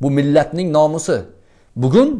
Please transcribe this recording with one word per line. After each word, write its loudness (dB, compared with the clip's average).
Bu -2
millatning 0
nomusi. 0
Bugun, 2